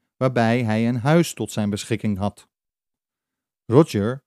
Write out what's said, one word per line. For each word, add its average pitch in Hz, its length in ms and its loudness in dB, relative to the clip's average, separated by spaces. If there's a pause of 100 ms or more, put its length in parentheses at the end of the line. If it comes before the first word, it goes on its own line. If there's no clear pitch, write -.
(180)
waarbij 123 460 2
hij 113 240 0
een 123 120 -2
huis 156 340 2
tot - 180 -8
zijn 104 180 -2
beschikking 104 480 -4
had. 98 320 -6 (1160)
Roger 123 600 2